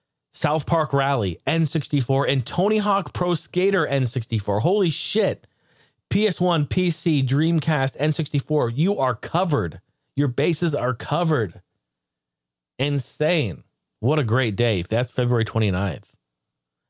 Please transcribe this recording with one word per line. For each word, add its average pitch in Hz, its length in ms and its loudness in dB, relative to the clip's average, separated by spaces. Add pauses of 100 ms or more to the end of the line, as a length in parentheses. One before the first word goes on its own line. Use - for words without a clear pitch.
(320)
South 156 340 -2
Park 160 280 0
Rally 135 520 0
N 165 200 2
sixty-four 139 600 0
and 131 200 0
Tony 208 320 0
Hawk 202 360 -2
Pro 180 200 0
Skater 180 520 0
N 131 200 0
sixty-four. 110 560 -2
Holy 185 280 2
shit. - 560 -2 (640)
P 208 180 2
S - 120 -2
one, 170 280 2
P 180 240 0
C, 151 320 0
Dreamcast, 143 760 0
N 156 120 2
sixty-four. 147 580 0
You 165 280 0
are 127 180 0
covered. 113 680 -2 (340)
Your 143 120 0
bases 156 460 0
are 123 200 0
covered. 143 680 -2 (1160)
Insane. 143 840 -2 (360)
What 147 200 2
a 139 40 2
great 117 320 0
day. 107 260 2
That's 117 300 -2
February 120 340 2
twenty-ninth. 98 680 -2 (760)